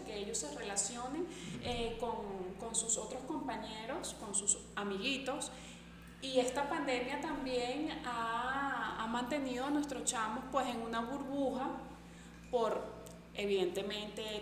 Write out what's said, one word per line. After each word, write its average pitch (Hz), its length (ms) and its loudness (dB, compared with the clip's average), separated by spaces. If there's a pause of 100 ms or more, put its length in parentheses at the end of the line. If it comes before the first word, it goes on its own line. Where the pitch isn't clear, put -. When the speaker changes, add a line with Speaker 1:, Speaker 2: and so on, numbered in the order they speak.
Speaker 1:
que 214 120 -4
ellos 208 200 -2
se 294 200 -4
relacionen, 240 680 -2
Speaker 2:
Ujú. 339 60 -4 (340)
Speaker 1:
eh, 233 360 0
con, 226 160 0 (440)
con 226 160 -4
sus - 220 2
otros 254 260 -4
compañeros, 233 960 -4
con 208 140 -8
sus 202 240 4 (180)
amiguitos, 254 760 0 (720)
y 262 180 4
esta 254 300 4
pandemia 269 500 2
también 269 720 0 (160)
ha, 240 1000 2
ha 226 40 0
mantenido 254 580 2
a 285 40 2
nuestros 285 360 2
chamos, 233 460 2
pues, 254 160 6
en 233 140 0
una 226 200 0
burbuja 262 680 2 (840)
por, 226 320 4 (520)
evidentemente, 202 880 2 (180)